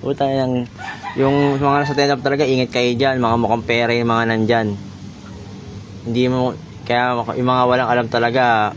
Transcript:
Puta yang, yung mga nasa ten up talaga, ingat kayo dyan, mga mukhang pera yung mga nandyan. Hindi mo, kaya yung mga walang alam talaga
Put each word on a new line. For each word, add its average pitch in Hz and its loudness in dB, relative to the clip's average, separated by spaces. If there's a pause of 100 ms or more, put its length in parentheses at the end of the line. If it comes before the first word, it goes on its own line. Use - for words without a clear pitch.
Puta 139 -2
yang, 127 0 (480)
yung 139 2
mga 143 2
nasa 143 -4
ten 143 2
up 135 0
talaga, 139 0
ingat 127 0
kayo 123 2
dyan, 135 2
mga 117 2
mukhang 113 0
pera 117 0
yung 117 0
mga 113 2
nandyan. 110 2 (1400)
Hindi 123 2
mo, 127 0 (240)
kaya 123 0 (160)
yung 123 2
mga 127 4
walang 123 2
alam 120 2
talaga 117 2